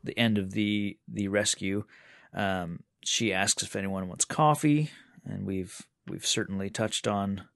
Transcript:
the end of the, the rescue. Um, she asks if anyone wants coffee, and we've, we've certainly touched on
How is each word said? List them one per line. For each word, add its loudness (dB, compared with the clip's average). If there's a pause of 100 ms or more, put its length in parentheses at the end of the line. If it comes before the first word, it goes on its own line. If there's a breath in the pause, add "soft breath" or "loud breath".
the -6
end 4
of -2
the, 0 (100)
the -2
rescue. 0 (500 loud breath)
Um, -2 (200)
she 0
asks 2
if -8
anyone -2
wants -2
coffee, 4 (360 loud breath)
and -6
we've, -6 (220)
we've -8
certainly -2
touched -2
on 0 (120)